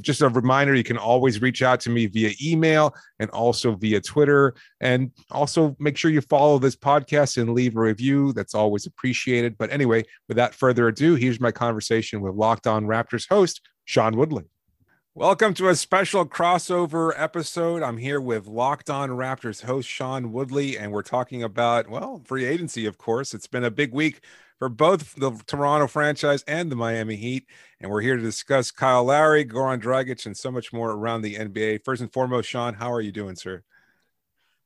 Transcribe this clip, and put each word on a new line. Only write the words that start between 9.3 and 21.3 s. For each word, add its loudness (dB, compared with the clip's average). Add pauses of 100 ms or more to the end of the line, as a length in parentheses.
But -4
anyway, 2 (240)
without 0
further 4
ado, 4
here's 0
my 0
conversation -2
with -4
Locked 2
On 0
Raptors -2
host, 2 (240)
Sean 2
Woodley. 0 (720)
Welcome 2
to 2
a 6
special 0
crossover 0
episode. -4
I'm -4
here -4
with -4
Locked -2
On -4
Raptors -8
host, -4
Sean -8
Woodley, -4
and -8
we're -4
talking -6